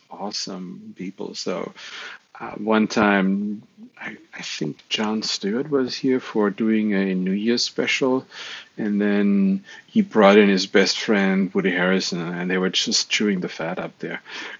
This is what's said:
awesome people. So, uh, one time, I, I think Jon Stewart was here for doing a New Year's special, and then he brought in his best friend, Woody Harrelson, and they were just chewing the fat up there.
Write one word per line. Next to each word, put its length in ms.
awesome 840
people. 400
So, 360
uh, 120
one 360
time, 760
I, 160
I 80
think 460
Jon 340
Stewart 480
was 240
here 240
for 320
doing 440
a 200
New 160
Year's 320
special, 640
and 240
then 640
he 140
brought 380
in 100
his 180
best 320
friend, 560
Woody 160
Harrelson, 680
and 100
they 80
were 120
just 380
chewing 320
the 80
fat 300
up 200
there. 240